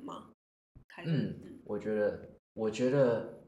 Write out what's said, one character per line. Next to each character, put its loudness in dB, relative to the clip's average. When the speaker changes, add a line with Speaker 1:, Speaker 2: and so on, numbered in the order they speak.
Speaker 1:
吗？ -10
还 -12
是， 0
Speaker 2:
嗯， 0
Speaker 1:
嗯。 -16
Speaker 2:
我 -4
觉 -2
得， 2
我 0
觉 2
得 4